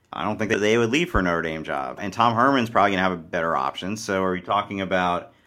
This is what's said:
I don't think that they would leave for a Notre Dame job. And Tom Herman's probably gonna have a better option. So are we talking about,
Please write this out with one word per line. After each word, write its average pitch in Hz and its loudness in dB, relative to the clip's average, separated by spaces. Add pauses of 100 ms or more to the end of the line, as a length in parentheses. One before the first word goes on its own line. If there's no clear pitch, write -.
(120)
I 80 -6
don't 104 -4
think 101 -4
that 101 2
they 107 4
would 117 2
leave 165 0
for 104 0
a 95 2
Notre 85 2
Dame 80 -6
job. 67 -6
And 95 -6
Tom 117 2
Herman's 123 2
probably 104 4
gonna 92 2
have 92 2
a 87 -4
better 82 -2
option. 71 -4
So 101 -2
are 92 0
we 90 -4
talking 101 -2
about, 90 0 (160)